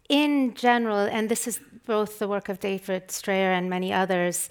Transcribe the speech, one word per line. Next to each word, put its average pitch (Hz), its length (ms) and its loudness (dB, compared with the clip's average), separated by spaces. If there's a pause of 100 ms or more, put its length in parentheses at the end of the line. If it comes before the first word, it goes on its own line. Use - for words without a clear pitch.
in 285 460 2
general, 233 440 2
and 214 300 0
this 233 200 -2
is 220 100 -6 (260)
both 208 360 -2
the 208 80 -2
work 202 200 -4
of 190 120 -6
David 190 500 -4
Strayer 190 400 0
and 180 180 0
many 185 240 -2
others, 180 580 0